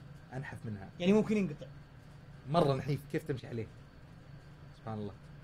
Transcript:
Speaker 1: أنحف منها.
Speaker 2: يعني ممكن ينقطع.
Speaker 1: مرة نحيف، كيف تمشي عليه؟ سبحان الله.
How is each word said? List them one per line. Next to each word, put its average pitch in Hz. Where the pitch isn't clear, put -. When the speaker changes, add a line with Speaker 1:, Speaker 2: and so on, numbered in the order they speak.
Speaker 1:
أنحف 135
منها. 104
Speaker 2:
يعني 180
ممكن 214
ينقطع. 170
Speaker 1:
مرة 151
نحيف، 131
كيف 160
تمشي 131
عليه؟ 117
سبحان 110
الله. 104